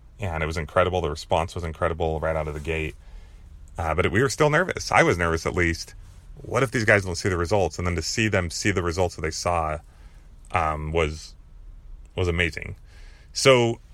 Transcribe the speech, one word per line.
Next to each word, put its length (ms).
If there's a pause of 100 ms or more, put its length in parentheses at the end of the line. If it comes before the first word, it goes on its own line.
(200)
And 240
it 20
was 120
incredible. 440
The 80
response 460
was 80
incredible 560
right 160
out 120
of 60
the 60
gate. 360 (800)
Uh, 160
but 120
it, 60
we 100
were 80
still 200
nervous. 420
I 120
was 140
nervous, 280
at 80
least. 400 (480)
What 220
if 80
these 140
guys 200
don't 100
see 140
the 80
results? 400
And 100
then 80
to 60
see 260
them 220
see 220
the 120
results 320
that 60
they 100
saw, 480 (720)
um, 400
was, 420 (840)
was 120
amazing. 480 (580)
So 460 (140)